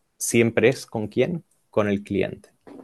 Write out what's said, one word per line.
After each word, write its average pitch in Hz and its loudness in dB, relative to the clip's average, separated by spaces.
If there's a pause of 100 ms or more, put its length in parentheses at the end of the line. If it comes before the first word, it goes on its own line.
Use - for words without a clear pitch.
(180)
siempre 117 2
es - -2
¿con 107 -8
quién? 147 -2 (280)
Con 104 0
el 101 -2
cliente. - -6 (340)